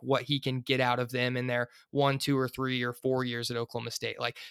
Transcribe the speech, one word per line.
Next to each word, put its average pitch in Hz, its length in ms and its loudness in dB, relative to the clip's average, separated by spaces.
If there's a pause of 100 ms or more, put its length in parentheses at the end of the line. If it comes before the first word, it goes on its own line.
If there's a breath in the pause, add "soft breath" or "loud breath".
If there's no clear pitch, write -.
what 123 200 2
he 139 180 -2
can 131 180 -2
get 127 220 2
out 123 180 4
of 123 120 -2
them 123 260 0
in 127 100 -2
their 123 220 0 (220 soft breath)
one, 139 260 4
two, 139 200 2
or 131 120 2
three, 127 340 -2
or 123 80 0
four 127 320 0
years 120 260 -4
at 123 60 -4
Oklahoma 117 360 -6
State. - 280 -6
Like, 120 180 -4 (140)